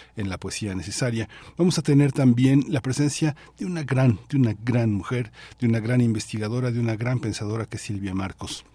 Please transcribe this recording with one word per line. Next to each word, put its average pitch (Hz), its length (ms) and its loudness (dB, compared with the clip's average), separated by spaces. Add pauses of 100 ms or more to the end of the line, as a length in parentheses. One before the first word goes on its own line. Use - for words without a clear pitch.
(140)
en 101 140 -6
la 92 100 -6
poesía 95 380 -6
necesaria. 113 520 -4 (280)
Vamos 175 220 2
a 156 40 -2
tener 143 300 4
también 131 560 4
la 135 140 -2
presencia 143 520 0 (240)
de 196 80 -8
una 175 160 -6
gran, 127 460 4
de 143 80 -2
una 117 260 4
gran 117 300 2
mujer, 117 400 -4 (260)
de 123 80 -2
una 113 140 2
gran 120 200 2
investigadora, 113 720 -2
de 117 80 -2
una 117 160 0
gran 123 240 -2
pensadora 110 480 -4
que 107 120 -10
es - 40 -10
Silvia 98 320 -6
Marcos. 95 500 -8 (100)